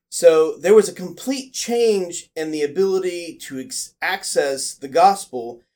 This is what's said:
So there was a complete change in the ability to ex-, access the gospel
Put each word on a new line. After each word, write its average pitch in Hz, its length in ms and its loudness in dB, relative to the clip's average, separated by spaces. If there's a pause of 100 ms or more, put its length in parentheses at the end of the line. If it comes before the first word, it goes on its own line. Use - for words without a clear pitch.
(100)
So 160 460 4
there 185 180 4
was 208 140 8
a - 60 -10
complete 254 580 -8
change 208 840 -2
in 160 140 -4
the 151 120 -4
ability 175 800 -2
to 135 160 -12
ex-, - 440 -12
access 143 720 -4
the 139 140 -14
gospel 127 760 0 (140)